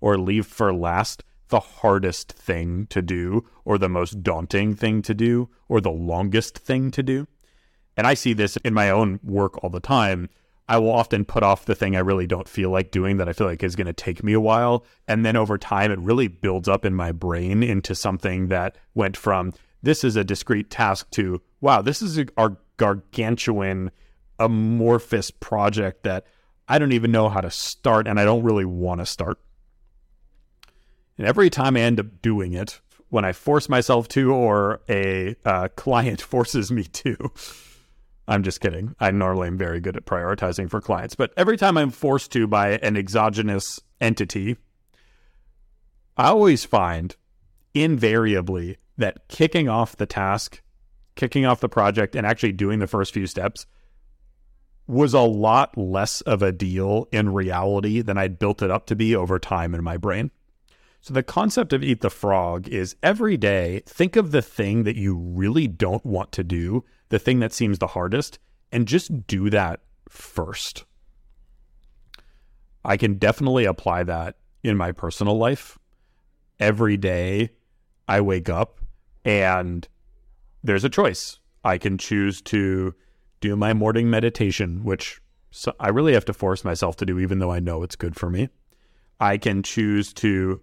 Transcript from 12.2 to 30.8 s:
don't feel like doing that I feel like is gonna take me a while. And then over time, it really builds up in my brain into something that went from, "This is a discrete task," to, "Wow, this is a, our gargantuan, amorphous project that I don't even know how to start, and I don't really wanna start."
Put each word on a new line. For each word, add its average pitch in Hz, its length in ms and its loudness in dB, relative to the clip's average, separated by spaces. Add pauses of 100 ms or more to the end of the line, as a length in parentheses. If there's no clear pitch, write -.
don't 90 220 -4
feel 92 220 -2
like 92 220 -2
doing 98 260 0
that 87 100 0
I 82 60 -4
feel 104 120 0
like 85 160 -4
is 87 140 -2
gonna 90 160 -4
take 90 320 -8
me 104 80 2
a 110 80 4
while. 120 460 2 (200)
And 113 200 2
then 110 100 4
over 107 220 2
time, 104 320 0
it 98 80 -2
really 110 300 2
builds 92 380 -4
up 98 200 2
in 92 80 0
my 85 180 -2
brain 90 500 0
into 95 320 -2
something 92 540 -2
that 92 300 -2 (160)
went 98 240 0
from, 92 340 0 (300)
"This 147 200 2
is 117 140 2
a 101 80 2
discrete 104 460 -2
task," 101 400 -2
to, 92 320 -2 (180)
"Wow, 135 220 4
this 139 180 -2
is 170 160 -6
a, 143 100 -2 (120)
our 107 180 2 (220)
gargantuan, 101 1120 -2 (480)
amorphous 113 920 2
project 101 760 -2
that 95 220 -4 (420)
I 139 100 4
don't 143 140 0
even 117 200 2
know 110 160 4
how 101 140 -2
to 87 80 -6
start, 110 580 0
and 104 100 0
I 104 60 4
don't 117 200 4
really 104 200 2
wanna 90 400 -4
start." - 340 -6 (1800)